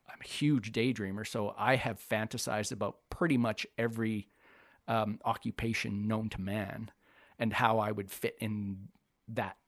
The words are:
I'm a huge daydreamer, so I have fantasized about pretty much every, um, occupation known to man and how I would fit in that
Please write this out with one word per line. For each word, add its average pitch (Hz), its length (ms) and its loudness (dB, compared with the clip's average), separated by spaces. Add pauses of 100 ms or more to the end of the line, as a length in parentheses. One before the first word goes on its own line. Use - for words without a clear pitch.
I'm - 140 -16
a - 60 -14
huge 131 440 2
daydreamer, 110 540 0
so 104 300 -2
I 120 200 4
have 120 220 -2
fantasized 110 760 -2
about 101 240 -4 (140)
pretty 160 280 4
much 117 280 2 (120)
every, 113 500 0 (600)
um, 107 360 0
occupation 113 800 -2
known 110 240 0
to - 100 -8
man 101 500 -4 (480)
and 113 140 2
how 113 260 6
I 107 140 2
would 101 180 -4
fit - 300 -4
in 104 480 -4 (400)
that 113 280 -4 (120)